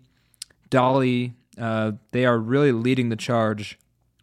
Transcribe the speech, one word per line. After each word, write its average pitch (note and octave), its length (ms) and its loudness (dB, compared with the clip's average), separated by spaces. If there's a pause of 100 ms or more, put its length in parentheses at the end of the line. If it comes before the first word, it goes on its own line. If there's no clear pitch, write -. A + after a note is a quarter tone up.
(720)
Dolly. B2+ 640 2 (260)
Uh, A2 320 -2 (180)
they B2+ 140 0
are A#2+ 140 4
really C3 340 2
leading A#2+ 380 0
the A2 60 -4
charge G#2+ 640 -4 (440)